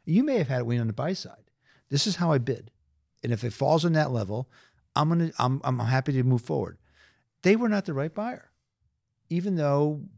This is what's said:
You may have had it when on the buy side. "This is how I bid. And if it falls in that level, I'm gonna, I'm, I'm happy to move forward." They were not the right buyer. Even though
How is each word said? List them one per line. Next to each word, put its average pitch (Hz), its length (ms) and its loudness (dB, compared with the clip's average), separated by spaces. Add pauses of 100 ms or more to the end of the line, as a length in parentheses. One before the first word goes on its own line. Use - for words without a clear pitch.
You 190 180 4
may 269 160 2
have 143 80 0
had 127 140 -2
it 117 40 -4
when 120 160 0
on 113 60 -2
the 110 60 -2
buy 147 200 -4
side. - 380 -14 (380)
"This 143 180 0
is 185 80 0
how 175 160 0
I 143 80 4
bid. 117 320 -4 (500)
And 120 100 -2
if 113 120 -2
it 117 100 -4
falls 151 320 2
in 165 80 2
that 151 180 2
level, 110 380 -4 (460)
I'm 151 140 2
gonna, 170 280 2
I'm, 127 260 0
I'm 131 160 0
happy 131 340 0
to 131 100 2
move 123 180 4
forward." 110 360 -6 (680)
They 190 120 6
were 226 140 0
not 202 160 0
the 165 80 -6
right 143 200 -4
buyer. 226 360 -10 (800)
Even 180 260 0
though 147 460 0 (160)